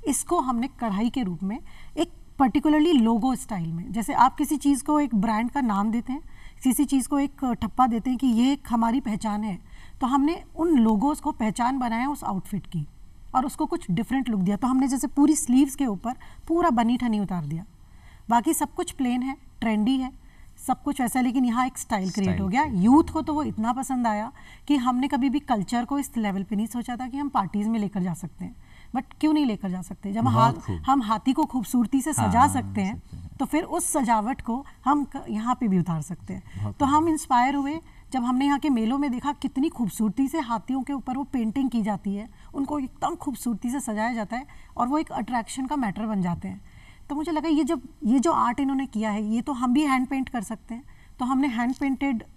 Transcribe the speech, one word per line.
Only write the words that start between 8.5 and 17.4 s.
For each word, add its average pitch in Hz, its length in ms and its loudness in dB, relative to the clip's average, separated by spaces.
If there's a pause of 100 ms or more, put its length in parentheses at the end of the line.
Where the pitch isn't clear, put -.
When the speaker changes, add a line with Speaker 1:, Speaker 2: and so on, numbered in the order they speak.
Speaker 1:
एक 285 160 -4
हमारी 233 300 2
पहचान 208 440 -4
है, 202 160 -6 (420)
तो 262 60 0
हमने 277 360 2 (120)
उन 320 240 4
लोगोज़ 226 420 4
को 302 100 -2
पहचान 247 480 0
बनाया 240 300 -2
उस 285 140 -6
आउटफिट 190 440 -6
की 156 200 -4 (480)
और 254 100 2
उसको 302 200 -2
कुछ 339 260 -4
डिफरेंट 233 380 0
लुक 208 120 0
दिया। 202 140 2
तो 240 120 -2
हमने 262 200 4
जैसे 262 200 0
पूरी 294 280 4
स्लीव्स 269 400 4
के 277 100 0
ऊपर 220 280 -4 (340)
पूरा 339 220 4
बनी 240 280 2
ठनी 233 220 0
उतार 180 260 -2